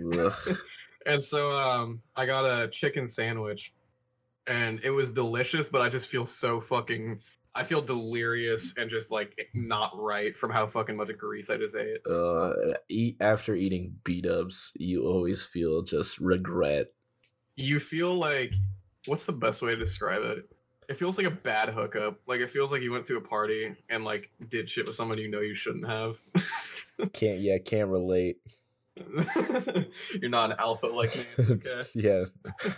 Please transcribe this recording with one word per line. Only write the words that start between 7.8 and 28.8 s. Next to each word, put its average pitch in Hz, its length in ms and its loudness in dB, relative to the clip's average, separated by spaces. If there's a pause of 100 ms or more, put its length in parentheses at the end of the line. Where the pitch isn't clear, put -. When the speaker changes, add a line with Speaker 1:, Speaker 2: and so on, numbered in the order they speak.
Speaker 2:
delirious 117 960 0
and 113 140 -2
just, 110 200 -4
like, 104 440 -4
not 113 400 0
right 104 420 -2
from 113 140 -2
how 110 160 2
fucking 107 300 -2
much 107 200 -4
grease 104 320 -8
I 110 80 0
just 107 200 -4
ate. - 300 -4
Speaker 1:
Uh, 85 460 2 (380)
eat, 113 300 0
after 107 340 4
eating 92 500 0
B-dubs, 87 720 0
you 90 300 0
always 90 360 2
feel 82 380 2
just 80 380 -2
regret. 87 680 2 (680)
Speaker 2:
You 139 240 0
feel 170 340 0
like, 143 380 0 (540)
what's 151 180 -2
the 190 80 -2
best 117 300 0
way 117 80 0
to 113 60 2
describe 104 460 -2
it? 110 280 -4 (400)
It 135 80 -4
feels 185 180 0
like 196 120 2
a - 20 2
bad 110 400 0
hookup. 107 560 -2
Like, 123 140 0
it 123 100 -2
feels 139 200 0
like 135 120 0
you 120 100 -2
went 120 140 -4
to 123 100 0
a 110 60 -2
party 107 520 0 (140)
and, 110 160 -2
like, 107 260 -4 (180)
did 113 200 -4
shit - 180 -2
with 107 100 -6
someone 110 200 -2
you 110 140 -4
know 104 100 -4
you 107 140 -2
shouldn't 110 340 -6
have. 113 300 -2 (160)
<laughs> - 800 -2
Speaker 1:
Can't, 101 260 2
yeah, 98 180 4
can't 104 300 0
relate. 90 500 2 (600)